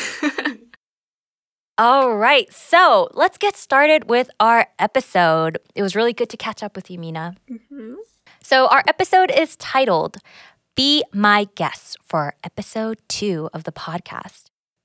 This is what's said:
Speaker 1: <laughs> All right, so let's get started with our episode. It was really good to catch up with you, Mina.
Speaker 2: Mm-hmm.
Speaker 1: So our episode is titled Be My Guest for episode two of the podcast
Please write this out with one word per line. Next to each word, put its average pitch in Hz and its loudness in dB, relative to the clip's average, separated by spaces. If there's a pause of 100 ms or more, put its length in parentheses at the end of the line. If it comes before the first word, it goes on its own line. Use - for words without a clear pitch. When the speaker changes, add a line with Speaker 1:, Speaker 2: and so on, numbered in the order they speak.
(220)
Speaker 1:
<laughs> 294 -2 (1500)
All 247 4
right, 247 2
so 311 4
let's 330 0
get - -2
started 294 2
with 240 0 (100)
our 226 4 (120)
episode. 165 0 (160)
It 202 -4
was 185 -4
really 233 0
good 240 -4
to 233 -14
catch - -10
up 208 -10
with 190 -14
you, 175 -14
Mina. 165 -10 (160)
Speaker 2:
Mm-hmm. 233 -18 (480)
Speaker 1:
So 262 2
our 269 4
episode 370 2
is - 0
titled 208 -2 (580)
Be 285 0
My 208 2
Guest - -8
for 151 -4
episode 220 -10 (100)
two 165 -6
of 160 -14
the 165 -12
podcast - -14 (400)